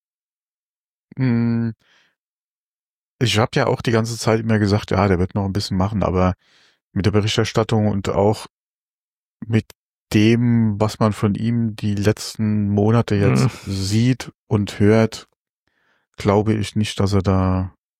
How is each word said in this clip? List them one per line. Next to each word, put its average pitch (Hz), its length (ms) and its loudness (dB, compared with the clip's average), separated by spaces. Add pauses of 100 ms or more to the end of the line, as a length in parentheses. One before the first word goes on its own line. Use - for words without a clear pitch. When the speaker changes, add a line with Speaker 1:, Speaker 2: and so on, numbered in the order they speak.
(1160)
Speaker 1:
Hm. 117 580 -2 (1500)
Ich 104 180 0
hab 117 180 0
ja 135 100 2
auch - 160 -2
die - 80 -4
ganze 113 280 0
Zeit 113 220 2
immer 113 180 2
gesagt, 104 320 0
ja, 98 180 2
der 92 100 2
wird 92 160 -2
noch 101 100 -2
ein 95 80 -4
bisschen 98 240 -4
machen, 95 260 -2
aber 90 320 2 (580)
mit 95 140 -2
der 104 40 2
Berichterstattung 107 760 0
und 98 200 -4
auch 104 380 0 (1000)
mit 110 240 -2 (420)
dem, 113 680 2
was 110 180 -2
man 107 140 0
von 101 220 -2
ihm 113 420 -4
die 104 180 -4
letzten 107 720 -2
Monate 107 460 2
jetzt 101 280 2 (220)
Speaker 2:
Hm. 98 100 -6
Speaker 1:
sieht 110 580 -2 (140)
und - 340 -2
hört, 110 480 2 (880)
glaube 104 380 0
ich 107 220 -6
nicht, 107 220 -4
dass 98 140 0
er 98 100 2
da 92 520 0 (260)